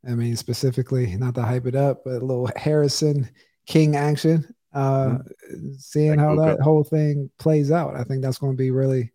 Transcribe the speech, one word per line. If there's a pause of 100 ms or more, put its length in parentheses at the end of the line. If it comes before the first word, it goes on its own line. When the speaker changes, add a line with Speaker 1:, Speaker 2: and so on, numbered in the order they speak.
Speaker 1:
I
mean,
specifically,
not
to
hype
it
up,
but
a
little
Harrison (380)
King
action, (200)
uh, (320)
Speaker 2:
Mm-hmm.
Speaker 1:
seeing
how
Speaker 2:
Luka.
Speaker 1:
that
whole
thing
plays
out.
I
think
that's
gonna
be
really